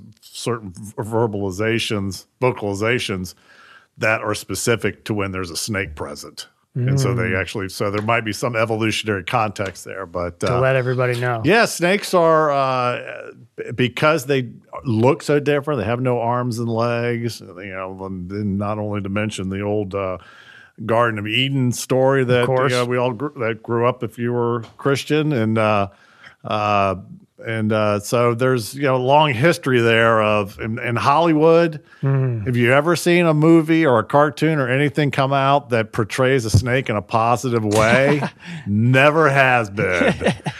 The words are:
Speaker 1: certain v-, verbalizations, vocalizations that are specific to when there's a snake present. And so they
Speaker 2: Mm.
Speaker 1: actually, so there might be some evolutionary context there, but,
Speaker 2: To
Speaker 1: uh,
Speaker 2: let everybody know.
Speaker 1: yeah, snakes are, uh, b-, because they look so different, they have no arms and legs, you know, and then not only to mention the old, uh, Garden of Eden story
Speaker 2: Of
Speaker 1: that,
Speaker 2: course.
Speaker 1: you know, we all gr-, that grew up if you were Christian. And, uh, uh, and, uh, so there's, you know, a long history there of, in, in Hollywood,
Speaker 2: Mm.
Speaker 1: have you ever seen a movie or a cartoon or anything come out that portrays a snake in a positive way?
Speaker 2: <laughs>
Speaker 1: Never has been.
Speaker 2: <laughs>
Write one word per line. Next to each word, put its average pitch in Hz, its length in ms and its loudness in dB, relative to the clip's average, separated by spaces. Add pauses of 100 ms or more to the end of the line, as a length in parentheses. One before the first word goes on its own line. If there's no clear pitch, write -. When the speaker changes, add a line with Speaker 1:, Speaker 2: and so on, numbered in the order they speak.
(220)
Speaker 1:
certain 113 540 -8
v-, 104 220 -14
verbalizations, 104 1300 -4 (160)
vocalizations 104 920 -2 (640)
that 113 240 0
are 107 140 -2
specific 101 720 -4
to 110 80 -4
when 98 180 -4
there's 92 180 -6
a 80 80 -12
snake 95 380 -6
present. 73 520 -14 (280)
And 131 260 0
so 127 140 0
they 90 160 -2
Speaker 2:
Mm. 92 100 -2
Speaker 1:
actually, 95 280 -6
so 104 200 -4
there 104 140 -2
might 113 200 0
be 107 80 -6
some 117 240 -6
evolutionary 110 680 -2
context 104 600 -4
there, 95 220 -12
but, 87 360 -8
Speaker 2:
To 90 160 0
Speaker 1:
uh, - 20 0
Speaker 2:
let 131 160 2
everybody 123 440 -2
know. 120 240 -4
Speaker 1:
yeah, 208 220 4
snakes 180 480 -2
are, 160 380 4
uh, 127 800 -2 (240)
b-, - 160 -10
because 131 560 0
they 131 220 -2 (360)
look 117 380 2
so 147 160 0
different, 143 400 -2
they 98 80 -4
have 120 140 -2
no 123 200 0
arms 120 380 -2
and 117 100 -4
legs, 117 720 -2
you 101 60 -18 (260)
know, 95 320 -10
and 92 240 -10
then 101 300 -4
not 104 180 -4
only 104 240 -6
to 98 80 -8
mention 104 400 -4
the 95 120 -6
old, 104 340 -4
uh, 92 240 -4 (640)
Garden 113 320 0
of 101 80 -6
Eden 127 460 0
story 131 500 0
Speaker 2:
Of 123 60 0
Speaker 1:
that, 123 180 4
Speaker 2:
course. 127 260 2
Speaker 1:
you 123 60 0
know, 123 80 0
we 123 120 -2
all 123 160 0
gr-, 139 260 -10
that 110 240 -4
grew 120 240 0
up 123 160 -2
if 113 160 -10
you 120 120 -2
were 120 300 -2 (160)
Christian. 147 560 0
And, 110 240 0
uh, 107 300 2 (580)
uh, 104 520 0 (480)
and, 110 260 -2
uh, 107 280 2
so 120 340 0
there's, 123 400 -2
you 139 100 -10
know, 131 120 2
a - 20 0
long 139 340 4
history 131 480 2
there 113 440 4
of, 104 360 0
in, 117 200 -6
in 117 160 -4
Hollywood, 160 880 2 (180)
Speaker 2:
Mm. 131 440 0
Speaker 1:
have 123 100 -2
you 120 180 4
ever 151 220 4
seen 175 320 2
a 160 60 4
movie 160 520 6
or 123 140 6
a 104 40 2
cartoon 151 560 2
or 127 80 0
anything 139 440 0
come 135 220 0
out 139 360 2
that 113 240 0
portrays 127 520 0
a 107 40 -4
snake 123 400 2
in 110 60 -2
a 101 60 -2
positive 117 640 0
way? 120 580 4 (240)
Speaker 2:
<laughs> 170 220 -12
Speaker 1:
Never 131 600 4
has 127 400 2
been. 98 440 0
Speaker 2:
<laughs> - 200 -2 (260)